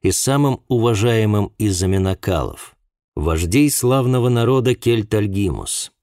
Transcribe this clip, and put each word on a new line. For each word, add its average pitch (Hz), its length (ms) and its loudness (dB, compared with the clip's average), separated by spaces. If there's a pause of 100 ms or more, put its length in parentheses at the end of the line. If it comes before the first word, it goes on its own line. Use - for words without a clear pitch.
и 98 80 2
самым 139 560 0
уважаемым 110 880 0
из 98 240 -2
аминакалов, 95 920 -2 (400)
вождей 85 560 0
славного 127 580 0
народа 120 460 2
Кельт-Альгимус 101 1160 -2 (120)